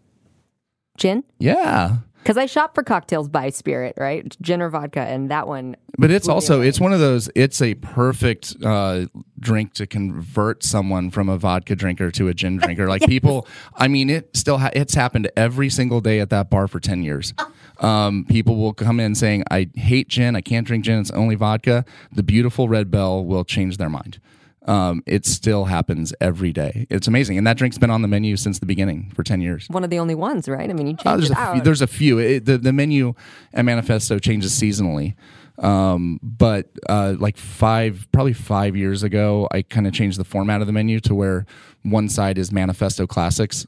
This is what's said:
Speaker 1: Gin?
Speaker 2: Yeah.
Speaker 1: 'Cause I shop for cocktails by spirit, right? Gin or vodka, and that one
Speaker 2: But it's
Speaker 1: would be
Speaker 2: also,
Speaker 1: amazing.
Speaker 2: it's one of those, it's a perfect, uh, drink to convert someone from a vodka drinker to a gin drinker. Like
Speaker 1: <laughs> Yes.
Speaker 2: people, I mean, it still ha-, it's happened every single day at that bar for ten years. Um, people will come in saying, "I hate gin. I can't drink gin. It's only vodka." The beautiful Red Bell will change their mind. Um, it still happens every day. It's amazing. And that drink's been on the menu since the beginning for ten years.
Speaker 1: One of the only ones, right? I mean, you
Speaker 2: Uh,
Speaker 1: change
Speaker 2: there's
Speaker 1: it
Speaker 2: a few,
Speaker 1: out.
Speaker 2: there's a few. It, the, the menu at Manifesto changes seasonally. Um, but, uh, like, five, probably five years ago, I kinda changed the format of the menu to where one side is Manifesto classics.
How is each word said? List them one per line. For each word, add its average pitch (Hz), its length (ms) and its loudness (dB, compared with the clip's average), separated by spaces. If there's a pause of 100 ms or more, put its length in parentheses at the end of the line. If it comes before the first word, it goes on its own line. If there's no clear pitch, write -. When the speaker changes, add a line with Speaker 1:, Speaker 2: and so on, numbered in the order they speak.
(960)
Speaker 1:
Gin? 196 260 0 (160)
Speaker 2:
Yeah. 226 600 2 (260)
Speaker 1:
'Cause 214 120 2
I 262 100 2
shop 302 280 -2
for 302 80 -2
cocktails 165 460 -2
by 139 200 -2
spirit, 131 480 -4
right? 139 460 -6
Gin 175 180 -2
or 170 80 -2
vodka, 147 320 -6
and 131 300 -4
that 147 180 -2
one 127 280 -10 (200)
Speaker 2:
But 151 140 6
it's 196 160 0
Speaker 1:
would 165 60 2
be - 20 2
Speaker 2:
also, 175 220 2
Speaker 1:
amazing. 127 120 2
Speaker 2:
it's 139 120 0
one 185 120 2
of 190 80 2
those, 123 340 2
it's 135 280 2
a 113 140 0
perfect, 123 840 -2
uh, 98 440 0 (320)
drink 110 360 -2
to 104 120 -8
convert 104 760 -2
someone 95 480 0
from 98 200 0
a 95 80 0
vodka 92 360 -2
drinker 90 360 -2
to 92 180 0
a 87 60 0
gin 92 240 -2
drinker. 87 300 -2
Like 95 140 0
Speaker 1:
<laughs> - 40 4
Yes. - 20 4
Speaker 2:
people, 131 380 2 (300)
I 131 120 2
mean, 135 220 2
it 160 260 -4
still 143 220 2
ha-, 135 160 0
it's 139 200 0
happened 123 440 2
every 123 320 2
single 120 320 0
day 110 180 2
at 98 100 -2
that 101 200 0
bar 98 180 2
for 85 120 -8
ten 90 220 -2
years. 73 300 -6 (480)
Um, 104 480 0
people 113 280 2
will 107 180 0
come 117 260 0
in 107 140 0
saying, 104 360 2
"I 92 260 0
hate 120 320 2
gin. 120 280 0
I 92 40 -2
can't 117 260 -2
drink 113 180 -2
gin. 113 140 2
It's 98 140 -4
only 110 240 2
vodka." 110 480 2 (280)
The 101 120 0
beautiful 117 440 2
Red 107 220 2
Bell 95 340 0
will 90 200 0
change 92 340 -2
their 85 100 -2
mind. - 300 -10 (480)
Um, 92 400 2
it 101 180 0
still 104 420 0
happens 82 540 -2
every 87 320 0
day. 80 380 -4
It's 98 180 -2
amazing. 110 300 2
And 104 80 2
that 113 100 4
drink's 127 220 0
been 123 100 4
on 113 140 0
the 104 60 0
menu 104 280 0
since 98 220 -2
the - 80 -8
beginning 95 480 -2
for - 80 -2
ten 92 180 -2
years. 87 300 -4
Speaker 1:
One 185 140 -2
of 175 60 -4
the 175 100 0
only 165 160 -2
ones, 190 320 -4
right? 139 200 -6
I 202 40 -4
mean, 151 160 -2
you 156 60 -4 (120)
Speaker 2:
Uh, - 100 2
Speaker 1:
change 185 40 2
Speaker 2:
there's 147 100 2
Speaker 1:
it - 20 0
Speaker 2:
a 131 40 0
few, - 80 -2 (160)
Speaker 1:
out. 123 40 2
Speaker 2:
there's 147 180 4
a 127 40 2
few. 135 320 2
It, 117 280 2
the, 131 120 4
the 127 140 2
menu 139 420 2 (400)
at 120 100 2
Manifesto 117 540 2
changes 101 340 0
seasonally. 98 600 0 (440)
Um, 92 640 2
but, 110 460 2 (200)
uh, 98 300 2
like, 104 180 0
five, 110 760 0
probably 135 200 4
five 101 440 -2
years 98 260 -2
ago, 104 480 0
I 98 120 -2
kinda 101 280 0
changed 98 280 0
the 95 60 -4
format 101 360 -2
of 104 80 -2
the 107 40 0
menu 110 280 0
to 107 160 0
where 95 300 0 (360)
one 107 260 0
side 98 300 0
is 92 140 -4
Manifesto 92 560 -2
classics. - 600 -2